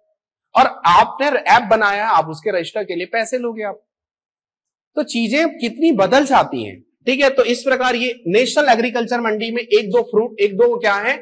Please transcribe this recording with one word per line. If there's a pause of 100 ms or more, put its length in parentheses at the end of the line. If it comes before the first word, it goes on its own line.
(560)
और
आपने
ऐप
बनाया,
आप
उसके
register
के
लिए
पैसे
लोगे
आप। (1120)
तो
चीजें
कितनी
बदल
जाती
हैं,
ठीक
है।
तो
इस
प्रकार
ये
National
Agriculture
मंडी
में
एक
दो
fruit,
एक
दो
क्या
है